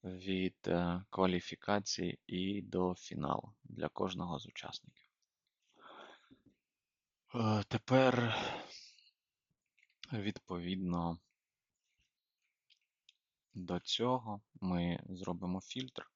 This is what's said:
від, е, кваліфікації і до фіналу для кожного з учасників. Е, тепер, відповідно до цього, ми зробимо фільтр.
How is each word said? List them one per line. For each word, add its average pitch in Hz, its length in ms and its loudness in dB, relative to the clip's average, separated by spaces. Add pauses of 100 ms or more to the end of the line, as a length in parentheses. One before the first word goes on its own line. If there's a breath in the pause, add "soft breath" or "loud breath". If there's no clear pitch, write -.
від, 92 640 -2
е, 87 420 2
кваліфікації 95 1160 0
і 95 340 -2
до 92 340 0
фіналу - 580 -4 (100)
для 78 260 -6
кожного 90 500 -4
з - 80 -14
учасників. - 600 -14 (2250 loud breath)
Е, 107 280 4
тепер, 120 760 6 (1800 loud breath)
відповідно 90 1040 -2 (2250)
до 90 260 -2
цього, 113 600 0 (200)
ми 87 380 2 (100)
зробимо 92 520 -4
фільтр. - 540 -10